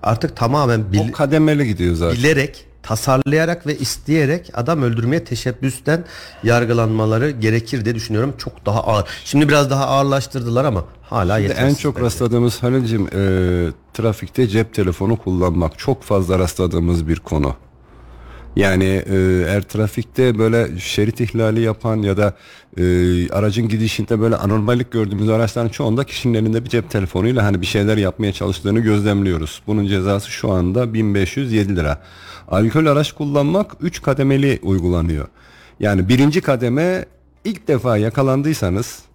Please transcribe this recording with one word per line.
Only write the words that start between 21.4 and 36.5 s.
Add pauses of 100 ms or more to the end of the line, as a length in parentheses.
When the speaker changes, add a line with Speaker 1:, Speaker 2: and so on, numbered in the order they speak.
Speaker 2:
yapan
ya
da, (440)
e, (460)
aracın
gidişinde
böyle
anormallik
gördüğümüz
araçların
çoğunda
kişinin
elinde
bir
cep
telefonuyla
hani
bir
şeyler
yapmaya
çalıştığını
gözlemliyoruz.
Bunun
cezası
şu
anda
bin
beş
yüz
yedi
lira. (460)
Alkol
araç
kullanmak (100)
üç
kademeli
uygulanıyor. (520)
Yani
birinci
kademe (400)